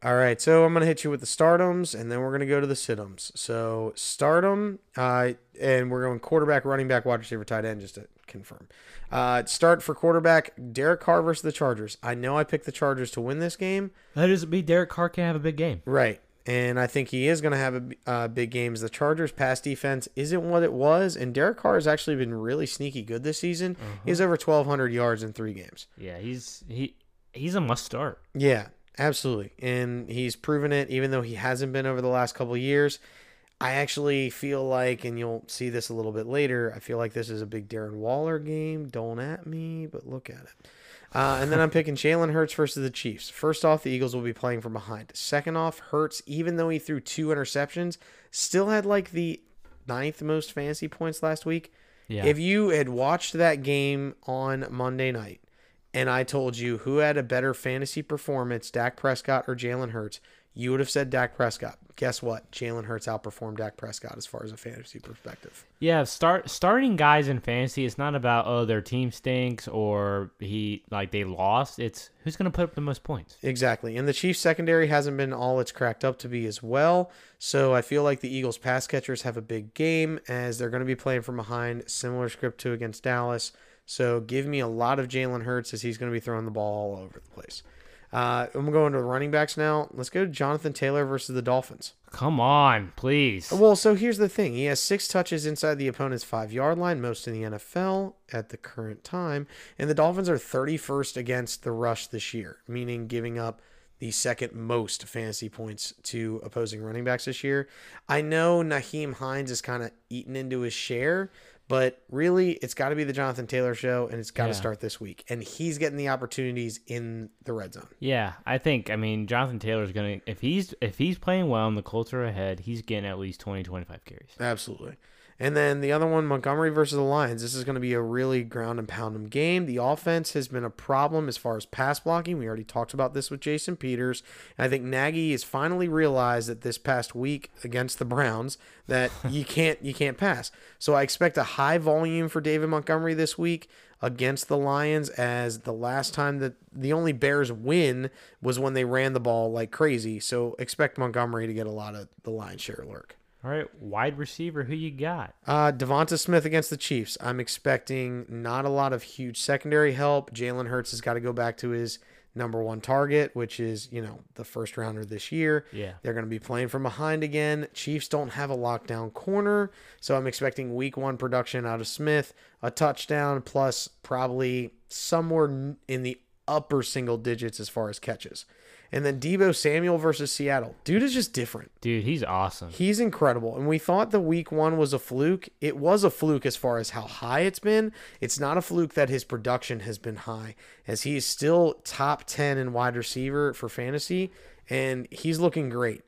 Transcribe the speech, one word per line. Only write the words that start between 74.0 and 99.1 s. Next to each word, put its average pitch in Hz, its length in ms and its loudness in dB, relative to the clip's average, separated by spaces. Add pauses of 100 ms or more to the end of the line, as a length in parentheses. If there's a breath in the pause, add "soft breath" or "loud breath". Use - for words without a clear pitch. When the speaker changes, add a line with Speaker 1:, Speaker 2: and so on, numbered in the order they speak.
Speaker 1:
the 143 60 2
Chiefs 180 280 0
secondary 165 480 4
hasn't 143 280 2
been 135 160 -2
all 127 260 0
it's 120 140 -2
cracked 120 320 -2
up 127 140 0
to 123 100 -12
be 120 180 -2
as 107 160 -6
well. 160 480 4 (280 loud breath)
So 135 340 2
I 123 80 6
feel 143 220 2
like 143 180 2
the 131 140 -6
Eagles 127 240 -2
pass 127 280 0
catchers 131 360 -2
have 117 160 -4
a 110 40 -6
big 110 300 -6
game 160 560 2
as 123 300 -2
they're 120 120 -2
gonna 127 140 -2
be 131 100 0
playing 127 280 0
from 123 140 -6
behind, 120 520 -4
similar 123 400 -4
script - 340 -4
to 123 100 -2
against 113 320 -6
Dallas. 120 480 0 (340 soft breath)
So 120 340 2
give 127 260 -2
me 143 140 -2
a 120 80 0
lot 120 300 2
of 131 100 -2
Jalen 127 360 -2
Hurts 123 280 -4
as 107 80 -8
he's 117 160 -4
gonna 120 160 -6
be 117 80 -2
throwing 113 240 -4
the 110 60 -6
ball 104 440 -4
all 95 80 -12
over - 180 -16
the - 100 -20
place. - 320 -16 (520 soft breath)
Uh, 123 400 0
I'm 143 160 -2
going 151 220 6
to 135 60 2
the 123 60 0
running 131 260 0
backs 151 260 2
now. 151 340 0
Let's 127 200 -8
go 190 160 0
Jonathan 151 480 -2
Taylor 139 320 2
versus 135 280 -4
the 127 60 0
Dolphins. 127 540 -2 (160)
Speaker 2:
Come 139 300 2
on, 123 540 6
please. 127 560 2
Speaker 1:
Well, 208 240 10
so 214 200 6
here's 214 240 2
the 202 100 4
thing. 185 240 0
He 131 140 0
has 139 140 2
six - 280 0
touches 175 380 0
inside 151 300 0
the 139 120 0
opponent's 131 340 -2
five-yard 120 540 0
line, 175 240 0
most 120 260 -4
in 120 60 -4
the 110 100 -4
N 107 120 -4
F - 200 -14
L 190 420 0 (140)
at 110 200 -6
the - 80 -14
current 110 440 -12
time. 151 440 -4 (320 loud breath)